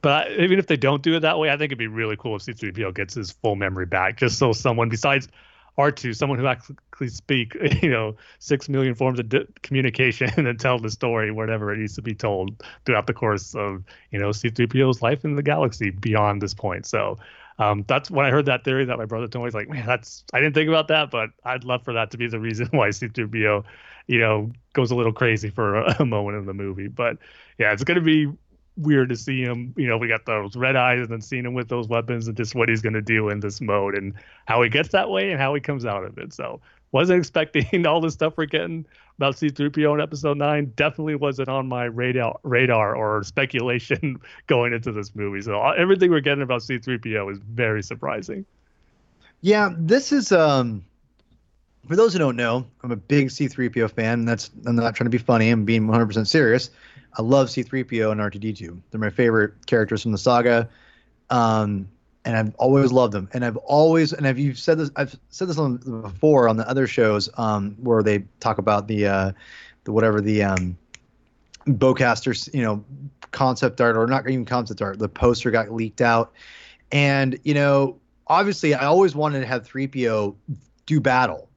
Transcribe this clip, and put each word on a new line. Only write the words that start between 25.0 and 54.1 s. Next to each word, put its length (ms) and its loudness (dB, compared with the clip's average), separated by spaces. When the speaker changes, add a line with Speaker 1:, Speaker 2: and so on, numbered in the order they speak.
Speaker 1:
crazy 340 0
for 300 0
a, 180 0
<laughs> 40 -4
a 40 4
moment 320 -2
in 80 -8
the 80 -8
movie." 360 -8
But 280 -4
yeah, 140 2
it's 120 -2
gonna 180 2
be 280 4
weird 320 2
to 60 -2
see 260 -6
him, 360 -6
you 100 -2
know, 100 0
we 120 -2
got 180 -2
those 300 -4
red 180 0
eyes 240 2
and 100 -6
then 120 -8
seeing 260 -8
him 80 -6
with 140 -6
those 180 -4
weapons 400 -2
and 100 -6
just 200 -6
what 120 2
he's 140 0
gonna 180 -2
do 280 0
in 100 -4
this 220 -8
mode 360 0
and 160 -6
how 160 2
he 60 4
gets 200 0
that 200 2
way 220 -2
and 100 -4
how 140 0
he 60 -2
comes 260 -6
out 160 -4
of 160 -12
it. 140 -14
So 280 -10
wasn't 300 4
expecting 680 0
<laughs> 0 -
all 140 4
the 100 0
stuff 260 -2
we're 100 -2
getting 380 -4
about 220 -2
C 100 0
three 200 -2
P 180 0
O 80 4
in 60 0
episode 380 -2
nine. 360 0
Definitely 400 -2
wasn't 360 -4
on 180 -4
my 160 -4
radar, 580 -2
radar 540 2
or 260 -2
speculation 960 -4
<laughs> 160 -20
going 240 2
into 180 -4
this 240 -8
movie. 260 -6
So, 200 -4
uh, 180 2
everything 320 4
we're 80 4
getting 240 0
about 220 -2
C 140 -4
three 200 -4
P 180 -6
O 120 -4
is 100 -10
very 420 -2
surprising. 640 -8
Speaker 2:
Yeah, 380 4
this 320 2
is, 220 2
um, 520 4
for 80 -2
those 180 6
who 60 0
don't 160 2
know, 320 0
I'm 80 -6
a 60 -2
big 340 2
C 160 -4
three 220 -2
P 140 0
O 60 2
fan, 320 0